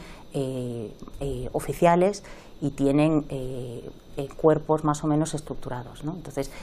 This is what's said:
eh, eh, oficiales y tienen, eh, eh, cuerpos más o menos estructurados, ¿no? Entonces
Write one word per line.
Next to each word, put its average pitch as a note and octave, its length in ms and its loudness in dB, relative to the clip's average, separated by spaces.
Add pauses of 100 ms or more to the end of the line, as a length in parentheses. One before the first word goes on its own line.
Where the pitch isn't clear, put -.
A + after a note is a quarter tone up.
(340)
eh, B2 580 -4 (280)
eh, C3 320 -4
oficiales F3 720 4 (380)
y C#3+ 100 0
tienen, D3 600 4
eh, B2+ 580 -8 (280)
eh, C#3 120 -4 (120)
cuerpos D#3 440 4
más D3 180 2
o D#3+ 60 0
menos D3+ 260 2
estructurados, B2 720 -8
¿no? D#3 100 -4
Entonces C#3 360 -6 (120)